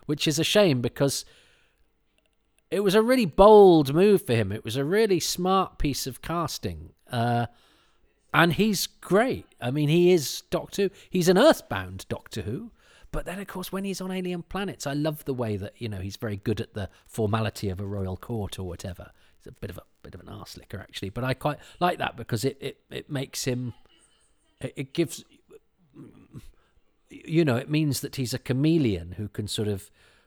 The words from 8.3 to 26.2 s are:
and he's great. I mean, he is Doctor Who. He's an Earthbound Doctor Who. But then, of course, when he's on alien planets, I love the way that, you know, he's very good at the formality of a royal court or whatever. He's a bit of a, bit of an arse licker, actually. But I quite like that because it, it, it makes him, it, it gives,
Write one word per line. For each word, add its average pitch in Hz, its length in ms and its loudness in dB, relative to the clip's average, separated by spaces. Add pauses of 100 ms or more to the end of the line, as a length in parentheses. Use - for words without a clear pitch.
and 165 200 6
he's 196 340 0
great. 196 580 0 (160)
I 123 100 -4
mean, 147 160 0
he 175 240 6
is 160 380 0
Doctor 165 340 -4
Who. 190 60 0 (200)
He's 180 200 2
an 180 80 6
Earthbound 95 720 2
Doctor - 320 -8
Who. 165 300 -10 (400)
But - 140 -8
then, 180 140 -8
of 196 80 -12
course, 185 240 -12
when 196 140 -6
he's 190 160 -6
on 185 100 -8
alien 180 300 -6
planets, 185 440 -8
I 139 80 -4
love 151 300 -4
the 139 100 -4
way 117 220 -2
that, 98 220 -10
you 117 100 -8
know, 104 120 -8
he's 98 180 -8
very 104 180 -6
good 104 240 -2
at - 140 -10
the 98 160 -8 (180)
formality 107 640 -2
of 90 100 -8
a 104 60 -8
royal 95 320 -6
court 104 420 -10
or 95 40 -8
whatever. 87 480 -12 (260)
He's - 100 -20
a - 60 -20
bit - 160 -14
of 90 80 -14
a, - 60 -18 (200)
bit - 120 -18
of 90 40 -18
an - 80 -20
arse 101 300 -16
licker, - 220 -14
actually. - 320 -12
But 120 120 -8
I 110 100 -2
quite - 260 -4 (200)
like 175 200 0
that - 180 -4
because 117 260 -4
it, 131 160 -4
it, - 200 -12 (120)
it - 180 -12
makes 139 360 -8
him, 123 280 -4 (840)
it, - 160 -10
it 135 180 -10
gives, - 300 -4 (1900)